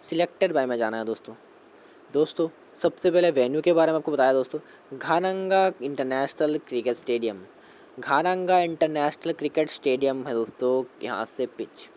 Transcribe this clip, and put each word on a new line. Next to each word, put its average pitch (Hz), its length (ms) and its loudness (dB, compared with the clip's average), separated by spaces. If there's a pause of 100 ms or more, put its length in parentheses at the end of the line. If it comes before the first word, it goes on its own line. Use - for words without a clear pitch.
सिलेक्टेड 170 480 -2
बाय 139 140 2
में 123 120 -2
जाना 110 180 -2
है 113 80 -6
दोस्तों। 110 300 -8 (760)
दोस्तों 156 380 0 (300)
सबसे 170 320 0
पहले 175 200 4
वेन्यू 139 320 2
के 175 100 4
बारे 160 200 4
में 160 60 0
आपको 151 140 -4
बताया 131 200 4
दोस्तों, 135 260 0 (360)
घानंगा 190 720 0 (160)
इंटरनेशनल 139 760 -2
क्रिकेट 120 380 -2
स्टेडियम, 113 440 -4 (580)
घानंगा 180 640 2
इंटरनेशनल 156 720 -2
क्रिकेट 156 380 -2
स्टेडियम 135 560 -2
है 139 80 -6
दोस्तों। 127 500 0 (180)
यहाँ 110 220 -6
से 123 240 -6
पिच - 480 -12